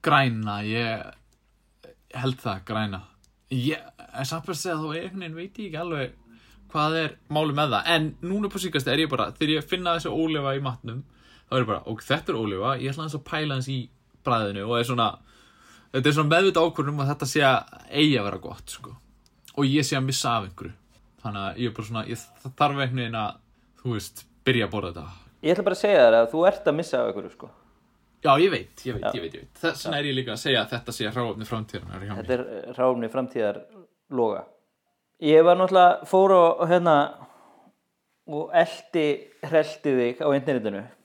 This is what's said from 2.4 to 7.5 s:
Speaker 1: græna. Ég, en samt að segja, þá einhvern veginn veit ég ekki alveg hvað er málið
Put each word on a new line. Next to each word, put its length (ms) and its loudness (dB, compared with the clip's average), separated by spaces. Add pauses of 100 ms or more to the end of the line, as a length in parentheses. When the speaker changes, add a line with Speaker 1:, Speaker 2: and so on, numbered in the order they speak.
Speaker 1:
græna. 360 -6 (500)
Ég, 360 -4 (320)
en 80 -6
samt 240 -8
að 80 -6
segja, 160 -4
þá 140 -6
einhvern 340 -10
veginn 140 -12
veit 240 -14
ég 80 -10
ekki 100 -10
alveg 360 -6 (500)
hvað 340 0
er 140 -4 (160)
málið 260 0